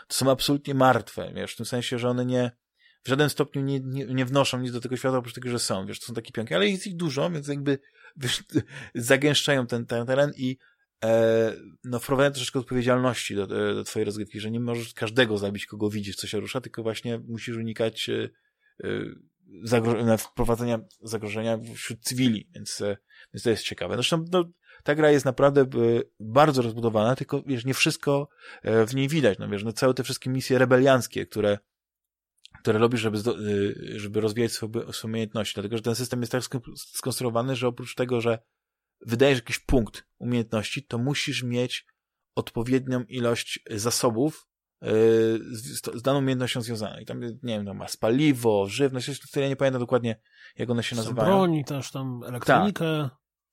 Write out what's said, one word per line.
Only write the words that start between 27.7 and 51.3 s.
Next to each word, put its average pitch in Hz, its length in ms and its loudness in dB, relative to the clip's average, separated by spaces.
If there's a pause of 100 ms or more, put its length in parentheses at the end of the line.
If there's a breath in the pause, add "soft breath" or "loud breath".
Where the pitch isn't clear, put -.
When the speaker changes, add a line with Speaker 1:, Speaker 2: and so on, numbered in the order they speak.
Speaker 1:
wszystko, 143 540 0 (340 loud breath)
e, 110 240 4
w 120 80 -6
niej 135 140 2
widać, 127 300 4
no, 107 100 -8
wiesz, 101 160 -4
no, 113 80 -4
całe 131 220 2
te 131 100 -4
wszystkie 127 260 -6
misje 131 280 2
rebelianckie, 127 680 4
które, 104 320 0 (1040)
które 107 160 2
robisz, 117 220 4
żeby 107 180 0
zdo-, 107 200 -2
e, 104 600 -2
żeby 104 220 -4
rozwijać 110 320 0
swoje, 110 400 -6
swoje 110 200 -8
umiejętności, 110 420 -4
dlatego, 104 220 -4
że 107 60 -4
ten 117 120 0
system 123 260 -4
jest 117 120 -4
tak 127 100 0
sk-, - 340 -8
skonstruowany, 123 800 -4
że 123 120 0
oprócz 123 260 -8
tego, 123 260 0
że 113 180 2 (600)
wydajesz 127 380 4
jakiś - 200 -6
punkt - 460 0 (140)
umiejętności, 117 640 -2
to 120 140 -6
musisz 127 440 -2
mieć 123 440 -4 (480)
odpowiednią 127 680 0
ilość 120 580 -2 (100)
zasobów, 117 800 0 (340)
e, 113 80 -4 (640)
z, 110 100 -10
z, 143 360 -8
z 117 40 -14
daną 135 160 2
umiejętnością 131 420 0
związaną. 110 380 -6
I - 80 -16
tam, 123 140 -10
nie 120 220 -8
wiem, 107 240 -4
tam 98 100 -8
masz - 200 -10
paliwo, 117 720 4
żywność, 127 400 0
coś, 139 360 -6
ja 139 60 0
nie 135 80 -2
pamiętam 131 240 0
dokładnie, 120 400 0 (360 soft breath)
jak 120 140 -4
one 117 120 0
się 120 140 -6
Speaker 2:
Są 117 60 -2
Speaker 1:
nazywają. 117 260 0
Speaker 2:
broni 175 360 4